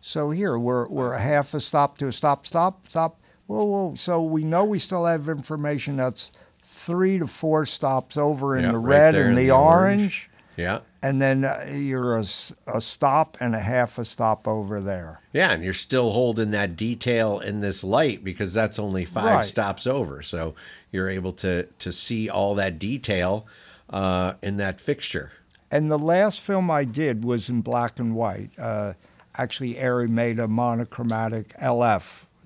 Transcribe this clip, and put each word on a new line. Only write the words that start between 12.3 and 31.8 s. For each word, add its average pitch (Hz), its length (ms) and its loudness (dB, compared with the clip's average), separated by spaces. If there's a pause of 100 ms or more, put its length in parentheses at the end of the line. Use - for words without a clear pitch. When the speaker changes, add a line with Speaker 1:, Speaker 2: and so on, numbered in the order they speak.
Speaker 1:
a 113 160 -4
stop 147 580 2
and 117 160 0
a 110 40 -2
half 120 400 0
a 117 60 -4
stop 110 420 0
over 107 340 -4
there. 90 400 -8 (100)
Speaker 2:
Yeah, 165 200 2
and 82 120 -2
you're 92 100 -2
still 123 380 0
holding 113 400 0
that 101 240 -2
detail 113 640 -2
in 104 220 -6
this 98 220 -4
light 110 400 0
because 95 320 -6
that's 110 240 0
only 95 260 -4
five 107 200 -6
Speaker 1:
Right. 156 200 4
Speaker 2:
stops 98 400 -4
over. 101 380 -4
So 80 320 -6 (360)
you're 95 180 -2
able 92 240 -6
to, 90 300 -2
to - 300 -10
see 110 360 -4
all 98 260 0
that 95 240 -2
detail, 101 680 -2 (440)
uh, 92 520 0
in 101 160 -4
that 98 240 -4
fixture. - 500 -6 (400)
Speaker 1:
And 151 200 2
the 151 80 2
last 180 420 2
film 190 300 0
I 147 140 2
did 120 380 -2
was 120 260 -2
in 120 120 0
black 120 380 -2
and 113 160 -2
white. 101 420 -4
Uh, 107 360 -4 (420)
actually, 123 400 -6
Arri 123 340 0
made 117 300 0
a 117 80 -2
monochromatic 113 1120 -2
L 120 240 0